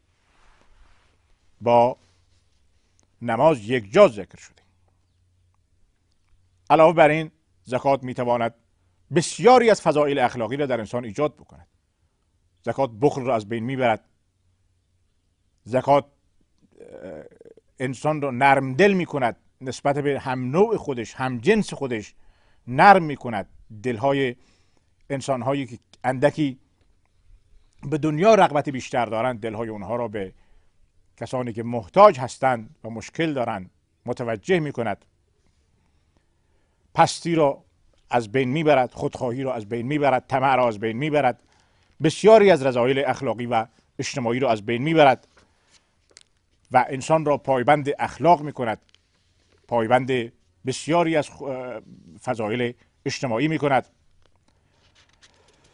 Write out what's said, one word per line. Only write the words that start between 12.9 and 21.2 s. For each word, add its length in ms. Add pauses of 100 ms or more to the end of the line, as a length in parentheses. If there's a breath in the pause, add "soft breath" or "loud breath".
بخل 200
را 140
از 140
بین 140
می‌برد، 420 (1600)
زکات، 420 (760)
اه، 440 (560)
انسان 420
را 100
نرم 420
دل 200
می‌کند، 440 (240)
نسبت 360
به 220
هم 320
نوع 260
خودش، 360
هم 240